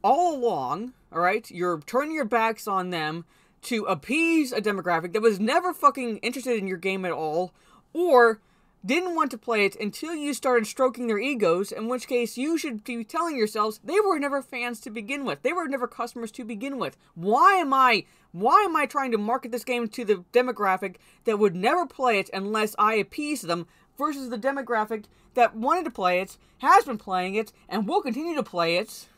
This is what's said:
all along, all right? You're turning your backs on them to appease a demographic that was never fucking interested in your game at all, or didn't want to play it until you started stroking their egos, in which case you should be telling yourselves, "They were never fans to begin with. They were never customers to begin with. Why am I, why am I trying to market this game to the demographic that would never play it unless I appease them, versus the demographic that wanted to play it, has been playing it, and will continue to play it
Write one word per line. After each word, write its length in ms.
all 300
along, 580
all 120
right? 280
You're 300
turning 320
your 140
backs 420
on 220
them 340
to 220
appease 680
a 80
demographic 520
that 80
was 180
never 360
fucking 440
interested 380
in 100
your 120
game 260
at 80
all, 400
or 480
didn't 280
want 160
to 60
play 300
it 100
until 380
you 180
started 340
stroking 400
their 120
egos, 520
in 160
which 220
case 300
you 180
should 260
be 220
telling 320
yourselves, 480
"They 160
were 180
never 220
fans 400
to 100
begin 360
with. 160
They 100
were 160
never 180
customers 460
to 120
begin 340
with. 180
Why 420
am 180
I, 320
why 300
am 140
I 100
trying 260
to 60
market 340
this 100
game 260
to 180
the 260
demographic 640
that 140
would 160
never 300
play 340
it 140
unless 460
I 160
appease 480
them, 240
versus 320
the 80
demographic 680
that 200
wanted 300
to 60
play 320
it, 160
has 260
been 100
playing 380
it, 180
and 180
will 140
continue 360
to 60
play 360
it 280